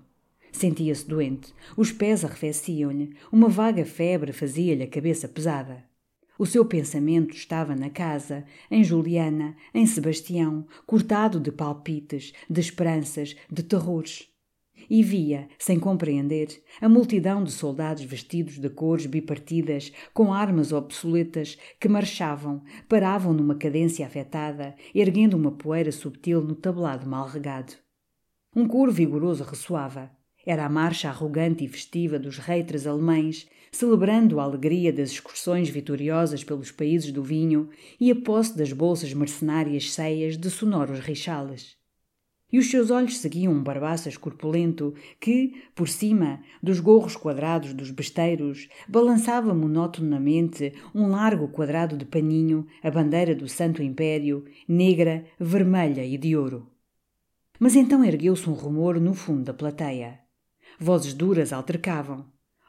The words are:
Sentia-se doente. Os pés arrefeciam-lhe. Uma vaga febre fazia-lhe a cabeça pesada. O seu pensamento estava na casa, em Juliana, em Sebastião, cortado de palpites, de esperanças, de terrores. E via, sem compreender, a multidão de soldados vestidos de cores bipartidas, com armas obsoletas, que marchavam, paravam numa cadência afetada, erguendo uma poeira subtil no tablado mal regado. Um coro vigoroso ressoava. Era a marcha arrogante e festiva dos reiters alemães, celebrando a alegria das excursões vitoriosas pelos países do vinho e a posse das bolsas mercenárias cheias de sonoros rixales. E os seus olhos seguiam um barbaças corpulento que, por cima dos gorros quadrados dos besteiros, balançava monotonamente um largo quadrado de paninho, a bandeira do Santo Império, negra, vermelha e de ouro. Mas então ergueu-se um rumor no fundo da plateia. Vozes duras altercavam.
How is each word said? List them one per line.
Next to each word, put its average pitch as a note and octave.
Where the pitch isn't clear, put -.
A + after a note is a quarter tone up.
Sentia-se D#3
doente. C#3+
Os A3
pés G#3
arrefeciam-lhe. D3
Uma A3
vaga G3+
febre E3
fazia-lhe D3
a B2+
cabeça D#3
pesada. C3+
O G3+
seu A3+
pensamento D#3+
estava D#3
na C3+
casa, D3
em G#3+
Juliana, D#3+
em A3+
Sebastião, D#3
cortado G#3+
de C#3+
palpites, D3
de E3+
esperanças, D#3
de D#3+
terrores. E3
E A3
via, D#3
sem F3+
compreender, D3+
a A3
multidão G3+
de D3
soldados D3+
vestidos C#3
de C#3
cores D#3+
bipartidas, D3+
com G3+
armas F#3
obsoletas, E3
que A3
marchavam, D3
paravam F#3+
numa D3
cadência D#3+
afetada, D3
erguendo G3
uma D3
poeira D#3
subtil D#3
no D#3
tablado D#3+
mal C3
regado. C3+
Um A#3
coro B3+
vigoroso D#3
ressoava. C3+
Era D3+
a D3
marcha D#3+
arrogante D#3
e B2+
festiva E3
dos C3+
reiters E3
alemães, D#3
celebrando G#3+
a C#3+
alegria D#3
das C3+
excursões -
vitoriosas D3
pelos C#3
países D3+
do C#3
vinho D#3
e B3
a A#3
posse A3+
das C#3+
bolsas D#3
mercenárias D3
cheias D#3
de F3+
sonoros D#3
rixales. C#3+
E B3+
os B3+
seus A#3+
olhos B3
seguiam F3
um D3
barbaças D3
corpulento D#3
que, B3+
por E3+
cima F#3
dos F3
gorros G#3+
quadrados D#3
dos C3+
besteiros, D3
balançava A#3
monotonamente D#3
um G#3
largo G3
quadrado D#3
de C3+
paninho, D#3
a D#3+
bandeira D#3+
do C3+
Santo E3
Império, C#3+
negra, E3+
vermelha F3
e C3
de D#3
ouro. C3
Mas A#3
então C4
ergueu-se F3
um D#3
rumor D#3
no F3+
fundo C#3+
da C3
plateia. C3+
Vozes D#3
duras E3
altercavam. C#3+